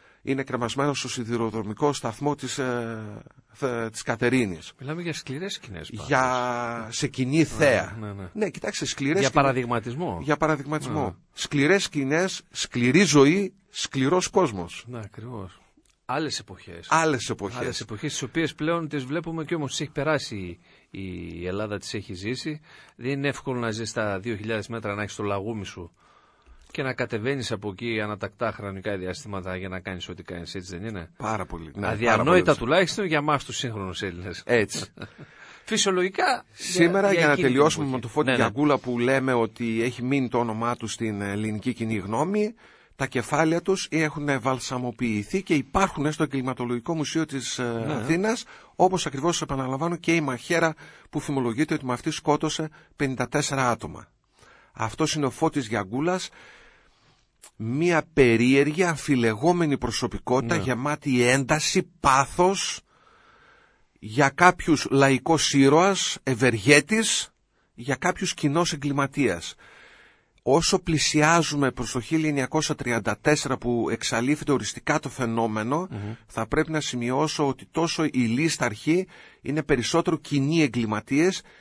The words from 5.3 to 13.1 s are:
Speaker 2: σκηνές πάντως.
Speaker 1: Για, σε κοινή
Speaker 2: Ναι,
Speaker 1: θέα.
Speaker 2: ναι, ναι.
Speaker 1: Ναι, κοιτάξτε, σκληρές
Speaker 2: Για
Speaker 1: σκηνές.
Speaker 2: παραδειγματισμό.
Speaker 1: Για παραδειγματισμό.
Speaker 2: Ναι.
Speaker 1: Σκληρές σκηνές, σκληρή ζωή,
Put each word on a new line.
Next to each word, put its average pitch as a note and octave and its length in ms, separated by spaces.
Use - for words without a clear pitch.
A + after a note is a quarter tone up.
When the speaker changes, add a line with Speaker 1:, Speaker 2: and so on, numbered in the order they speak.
Speaker 2:
σκηνές E2+ 380
πάντως. G#2 160
Speaker 1:
Για, B2 840
σε C#3 160
κοινή C3 320
Speaker 2:
Ναι, D#3+ 60
Speaker 1:
θέα. A2+ 560
Speaker 2:
ναι, G#2 120
ναι. G2 200
Speaker 1:
Ναι, G#3+ 180
κοιτάξτε, - 340
σκληρές C#3 360
Speaker 2:
Για C3+ 80
Speaker 1:
σκηνές. C#3+ 160
Speaker 2:
παραδειγματισμό. A#2+ 760
Speaker 1:
Για D3 140
παραδειγματισμό. D3 680
Speaker 2:
Ναι. F#2 100
Speaker 1:
Σκληρές D3+ 500
σκηνές, D3+ 680
σκληρή B2+ 520
ζωή, D3+ 520